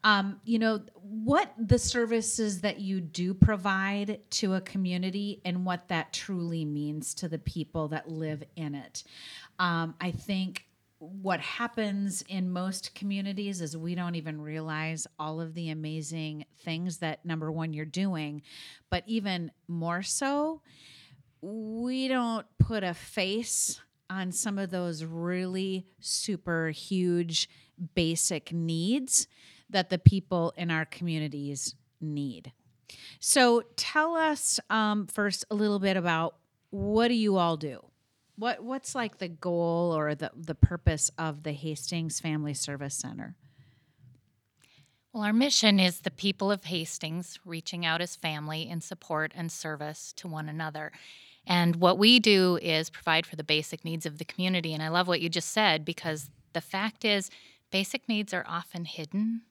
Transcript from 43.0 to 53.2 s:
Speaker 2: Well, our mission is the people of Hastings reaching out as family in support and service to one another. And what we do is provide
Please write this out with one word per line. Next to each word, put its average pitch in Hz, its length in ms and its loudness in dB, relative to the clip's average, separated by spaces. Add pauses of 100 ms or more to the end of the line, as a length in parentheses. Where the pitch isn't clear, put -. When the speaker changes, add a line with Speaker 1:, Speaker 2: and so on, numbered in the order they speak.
Speaker 2:
Well, 214 120 -2
our 208 80 4
mission 220 480 6
is 180 200 4
the 185 100 -2
people 196 420 0
of 190 120 -2
Hastings 165 800 -6
reaching 170 400 -8
out 165 160 2
as 175 160 -4
family 156 520 -4
in 170 120 -4
support 156 540 -4
and 165 160 -6
service 151 640 -8
to - 120 -12
one 156 200 -6
another. 151 440 -8 (540)
And 170 300 6
what 180 220 6
we 233 220 10
do 190 420 6
is 160 280 0
provide 160 360 2